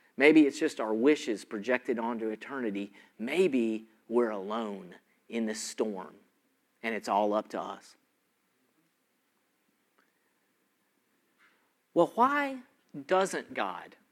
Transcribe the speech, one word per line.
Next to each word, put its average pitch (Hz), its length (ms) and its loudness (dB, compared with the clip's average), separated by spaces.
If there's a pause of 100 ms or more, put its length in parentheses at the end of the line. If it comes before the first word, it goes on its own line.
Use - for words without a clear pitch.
(160)
Maybe 156 260 8
it's 139 160 2
just - 220 -2
our 110 140 -2
wishes 123 500 2
projected 117 540 -2
onto 113 300 -4
eternity. 107 640 -6 (260)
Maybe 120 680 0 (220)
we're 117 220 2
alone 101 640 -8 (340)
in 113 180 -4
this 107 140 -6
storm, 101 540 -8 (680)
and 113 120 -6
it's 101 140 -8
all 104 260 2
up 107 140 -2
to 95 120 -8
us. 101 360 -14 (4000)
Well, 165 200 4
why 269 440 2 (480)
doesn't 185 480 0
God 90 420 -6 (160)